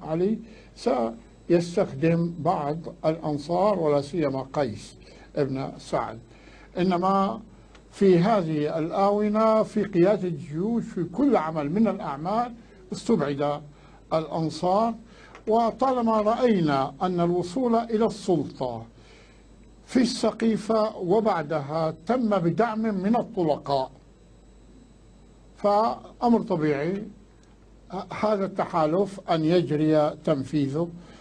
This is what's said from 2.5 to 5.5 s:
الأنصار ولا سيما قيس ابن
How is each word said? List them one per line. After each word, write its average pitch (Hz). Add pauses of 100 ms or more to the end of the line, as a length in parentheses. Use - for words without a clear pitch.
الأنصار 165
ولا 147
سيما 139
قيس 117 (400)
ابن 135